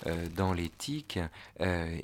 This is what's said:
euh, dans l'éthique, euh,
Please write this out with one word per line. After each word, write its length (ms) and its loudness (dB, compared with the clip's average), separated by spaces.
euh, 200 0
dans 160 6
l'éthique, 680 -2
euh, 440 2